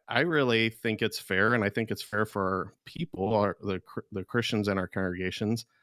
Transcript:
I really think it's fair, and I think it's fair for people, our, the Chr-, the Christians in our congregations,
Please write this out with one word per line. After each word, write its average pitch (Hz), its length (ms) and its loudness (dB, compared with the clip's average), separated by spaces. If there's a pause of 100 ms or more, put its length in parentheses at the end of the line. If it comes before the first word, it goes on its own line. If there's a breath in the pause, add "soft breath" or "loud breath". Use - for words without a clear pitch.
I 113 140 0
really 131 480 4
think 110 320 -2
it's 113 180 0
fair, 98 340 2
and 117 100 4
I 101 60 2
think 110 200 -2
it's - 140 -4
fair 107 220 0
for 95 480 -2 (120)
people, 110 480 -4
our, 101 280 2
the 95 180 -4
Chr-, - 220 -10 (100)
the 95 140 -8
Christians 113 420 0
in 98 100 2
our 92 100 -2
congregations, 95 800 -2 (180)